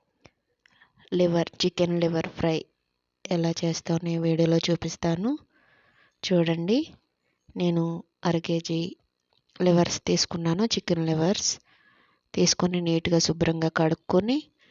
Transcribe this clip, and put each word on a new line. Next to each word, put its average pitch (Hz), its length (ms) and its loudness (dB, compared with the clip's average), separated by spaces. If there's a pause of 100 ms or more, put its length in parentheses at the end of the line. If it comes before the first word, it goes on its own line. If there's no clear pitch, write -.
(1120)
లివర్, 170 460 2
చికెన్ 175 420 0
లివర్ 165 320 0
ఫ్రై 160 260 -2 (680)
ఎలా 165 300 0
చేస్తానో 165 540 -2
ఈ 165 80 -2
వీడియోలో 165 460 2
చూపిస్తాను. 170 680 -2 (920)
చూడండి, 170 560 2 (760)
నేను 175 280 0 (400)
అర 170 160 0
కేజీ 165 400 -4 (800)
లివర్స్ 170 460 4
తీసుకున్నాను. 170 640 0
చికెన్ 170 380 -2
లివర్స్ 160 460 0 (840)
తీసుకొని 180 480 0
నీట్‌గా 165 380 2
శుభ్రంగా 165 540 0
కడుక్కొని 185 680 0 (320)